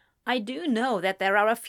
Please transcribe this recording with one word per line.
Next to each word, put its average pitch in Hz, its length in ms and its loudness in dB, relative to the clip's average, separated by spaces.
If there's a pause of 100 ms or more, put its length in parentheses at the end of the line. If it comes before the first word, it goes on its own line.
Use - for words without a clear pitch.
(260)
"I 247 140 0
do 262 260 -8
know 233 340 0
that 185 200 -2
there 196 160 2
are 208 120 4
a 226 200 -2